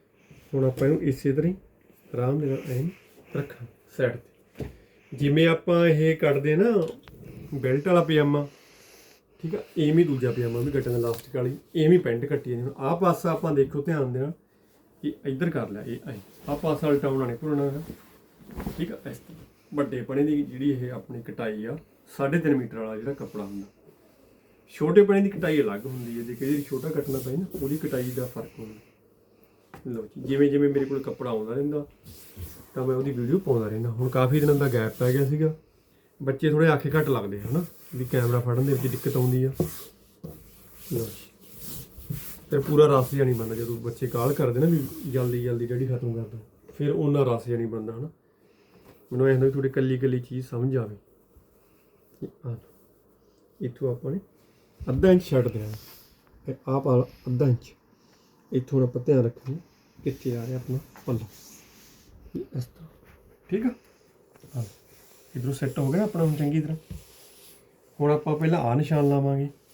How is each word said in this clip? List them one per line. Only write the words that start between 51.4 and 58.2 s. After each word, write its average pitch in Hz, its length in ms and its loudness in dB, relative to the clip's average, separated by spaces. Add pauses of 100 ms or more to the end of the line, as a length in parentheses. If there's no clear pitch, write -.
ਇਹ - 40 -10 (180)
ਆ 123 40 -6
ਲਓ, 113 80 -8 (1000)
ਇੱਥੋਂ 127 320 -4
ਆਪਾਂ 131 200 -6
ਨੇ 190 80 -4 (600)
ਅੱਧਾ 156 300 4
ਇੰਚ 180 120 6
ਛੱਡ 127 240 2
ਦੇਣਾ 107 240 -6 (720)
ਤੇ 131 100 -8 (120)
ਆਹ 135 140 0
ਪਾ 135 160 4
ਲਾ 123 80 4 (220)
ਅੱਧਾ 127 200 2
ਇੰਚ। - 260 0 (800)